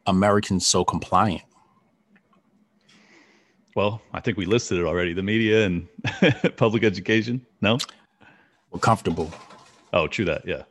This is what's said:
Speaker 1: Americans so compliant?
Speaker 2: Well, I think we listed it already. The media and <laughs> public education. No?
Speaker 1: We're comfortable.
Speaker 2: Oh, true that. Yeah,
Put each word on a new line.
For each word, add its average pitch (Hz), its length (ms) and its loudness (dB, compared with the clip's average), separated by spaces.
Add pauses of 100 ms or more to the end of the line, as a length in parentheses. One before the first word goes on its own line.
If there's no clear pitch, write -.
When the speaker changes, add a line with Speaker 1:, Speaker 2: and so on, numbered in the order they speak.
Speaker 1:
Americans 101 600 2
so 92 160 2
compliant? 90 600 -2 (2250)
Speaker 2:
Well, 104 240 0 (100)
I - 80 -8
think 104 180 -4
we 95 80 -2
listed 104 320 0
it 87 60 0
already. 87 300 0
The 92 100 -4
media 110 420 2
and 87 220 -2 (340)
<laughs> - 360 2
public 113 260 2
education. 110 600 0 (160)
No? 110 160 2 (960)
Speaker 1:
We're - 80 -10
comfortable. 87 520 0 (600)
Speaker 2:
Oh, 80 140 4
true - 180 -4
that. 78 200 -2
Yeah, 78 260 -6